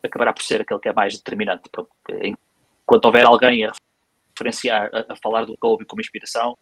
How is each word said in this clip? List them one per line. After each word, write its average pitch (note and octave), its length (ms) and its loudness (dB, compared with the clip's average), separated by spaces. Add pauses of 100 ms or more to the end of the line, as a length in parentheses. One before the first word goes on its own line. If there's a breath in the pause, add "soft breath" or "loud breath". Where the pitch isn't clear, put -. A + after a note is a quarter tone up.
acabará A#2+ 300 -2
por - 100 -10
ser G#2+ 200 -2
aquele G2+ 180 -6
que - 80 -4
é G#2 40 -2
mais G2+ 240 -2
determinante. G2 540 -6
Pronto, - 200 -14 (320)
enquanto - 800 -2
houver A#2+ 200 8
alguém A#2+ 400 6
a G#2+ 80 -6 (640)
referenciar, A2+ 580 -4
a, A2+ 200 -6
a G#2+ 40 -12
falar A2+ 280 -4
do A2+ 140 -12
Kobe A2 260 0
como G#2+ 160 -12
inspiração A#2 600 -8